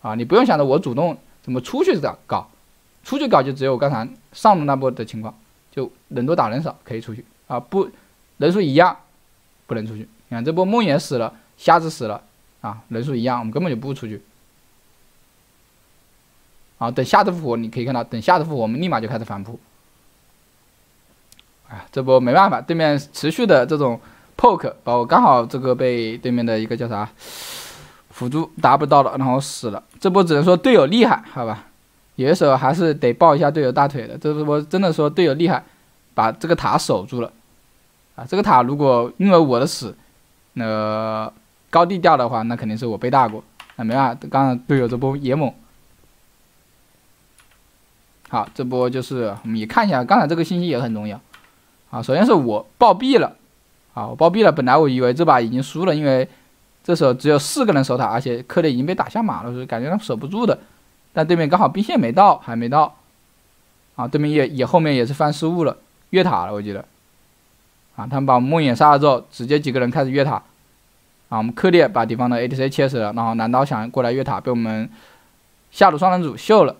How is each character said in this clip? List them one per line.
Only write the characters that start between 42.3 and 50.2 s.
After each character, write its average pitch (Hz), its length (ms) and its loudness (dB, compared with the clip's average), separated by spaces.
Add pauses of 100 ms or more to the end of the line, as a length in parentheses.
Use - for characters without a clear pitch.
那 117 120 -4
肯 113 100 -8
定 110 120 -6
是 123 80 -8
我 110 120 -6
背 127 140 -4
大 131 160 4
过。 107 160 -10 (320)
那 120 80 -10
没 113 100 -4
办 131 220 0
法， - 160 -16
刚 135 140 2
刚 127 140 0
队 139 200 -2
友 120 80 0
这 123 80 -4
波 135 220 -4
也 135 180 -2
猛。 151 180 -4 (2750)
好， 107 220 -4
这 139 100 -8
波 127 240 -2
就 127 140 -4
是 120 400 -6
我 - 60 -12
们 110 100 -4
也 107 80 -6
看 220 220 -2
一 - 20 0
下， 131 140 -2
刚 190 160 2
才 - 80 0